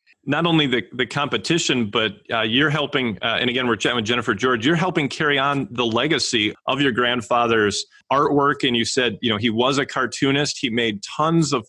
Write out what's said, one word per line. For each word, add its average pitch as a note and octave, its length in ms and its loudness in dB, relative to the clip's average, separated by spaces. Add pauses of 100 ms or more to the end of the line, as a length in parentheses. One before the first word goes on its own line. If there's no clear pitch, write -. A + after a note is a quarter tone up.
(260)
Not D3+ 200 0
only D#3+ 220 4
the, A#2+ 240 0
the B2 140 -4
competition, C#3+ 840 -2
but, A2 280 -2 (140)
uh, A2+ 100 0
you're B2 280 2
helping, C#3 520 -2
uh, A2+ 180 -2
and B2 100 0
again, B2 180 -2
we're A2+ 100 2
chatting B2 180 0
with A2+ 100 -2
Jennifer A#2 300 0
George, A#2+ 300 0
you're E3 100 4
helping E3 320 0
carry C#3+ 320 0
on C#3 320 -2
the A#2+ 140 -2
legacy A#2+ 680 0 (140)
of C3+ 140 -2
your C#3 100 2
grandfather's A#2 960 0 (260)
artwork. C#3+ 560 2
And A#2+ 80 0
you A#2 100 2
said, A#2+ 360 0
you A#2+ 80 0
know, G#2+ 80 0
he A2+ 120 0
was B2 280 2
a C#3 80 0
cartoonist. C#3 720 -2
He B2+ 100 -2
made A2+ 340 -2
tons D#3 500 0
of, A#2 160 -2